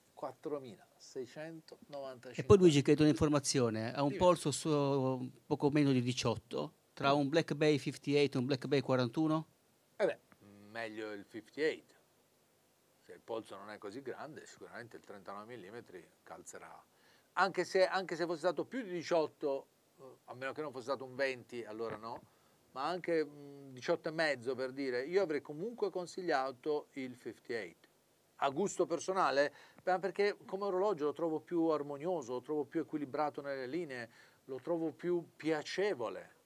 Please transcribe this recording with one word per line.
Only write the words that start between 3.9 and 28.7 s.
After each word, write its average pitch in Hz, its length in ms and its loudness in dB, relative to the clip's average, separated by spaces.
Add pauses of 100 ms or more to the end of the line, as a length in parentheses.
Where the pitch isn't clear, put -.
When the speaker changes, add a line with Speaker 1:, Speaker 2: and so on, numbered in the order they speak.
Speaker 2:
ha 143 100 -2
un 143 80 2
Speaker 1:
Dimmi. 185 100 -2
Speaker 2:
polso 175 320 6
su 135 800 2 (120)
poco 147 260 2
meno 147 200 6
di 127 100 6
diciotto, 123 760 -2 (180)
tra 135 200 2
un 143 160 4
Black 160 260 2
Bay 151 240 4
fifty-eight 143 580 2
e - 20 2
un 123 80 0
Black 139 200 -2
Bay 135 160 2
quarantuno? 156 680 2 (480)
Speaker 1:
Eh 208 100 2
beh, - 140 -2 (500)
meglio 110 400 -8
il 101 140 -10
fifty-eight. 120 680 -6 (1080)
Se - 120 -20
il 85 60 -20
polso 110 360 -10
non 101 140 -16
è 104 80 -14
così 104 220 -12
grande, 123 460 -12
sicuramente 101 500 -16
il - 60 -20
trentanove 101 540 -14
millimetri 92 520 -16 (140)
calzerà. - 580 -16 (520)
Anche 180 320 2
se, 185 200 4
anche 180 300 0
se 170 120 0
fosse 165 120 -4
stato 165 260 0
più 247 180 -8
di 196 80 -10
diciotto, 151 760 -2 (320)
eh, 127 280 -20
a 113 80 -12
meno 131 180 -6
che 135 100 -8
non 151 80 -8
fosse 127 140 -10
stato 127 200 -2
un 127 120 -12
venti, 123 480 -2
allora 107 320 -6
no, 113 400 -12 (360)
ma 135 140 -4
anche, 170 380 0
mm, 143 480 -14
diciotto 160 360 -2
e 156 40 -4
mezzo, 139 420 0
per 127 180 -4
dire, 131 320 -2
io 180 180 2
avrei 151 180 0
comunque 196 500 -4
consigliato 151 1000 -2
il 127 240 -8
fifty-eight. 110 720 -10 (480)
A 139 140 0
gusto 175 360 0